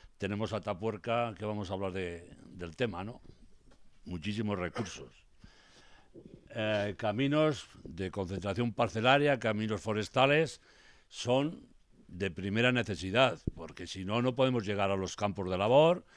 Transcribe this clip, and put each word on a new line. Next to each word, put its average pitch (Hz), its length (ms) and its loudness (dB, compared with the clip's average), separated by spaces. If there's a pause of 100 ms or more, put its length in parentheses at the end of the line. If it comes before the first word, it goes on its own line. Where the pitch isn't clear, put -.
(160)
tenemos 104 360 -2
Atapuerca, 107 840 -2
que 104 80 -10
vamos 104 280 -4
a - 20 -4
hablar 95 160 -2
de, 87 460 -6 (160)
del 87 240 -10
tema, 95 260 -2
¿no? 107 180 -10 (840)
Muchísimos 104 560 -4
recursos. - 500 -6 (1400)
Eh, 107 460 0
caminos 139 720 2 (160)
de 90 300 -6
concentración 98 640 -2
parcelaria, 123 680 4
caminos 107 400 0
forestales, 131 800 2 (480)
son 139 640 0 (360)
de 95 220 -4
primera 101 420 2
necesidad, 107 680 2 (160)
porque 82 320 -12
si 98 180 -8
no, 107 160 0
no 123 140 2
podemos 127 320 2
llegar 101 240 0
a 98 60 2
los 95 200 -4
campos 98 320 -2
de 92 80 0
labor, 139 480 6 (120)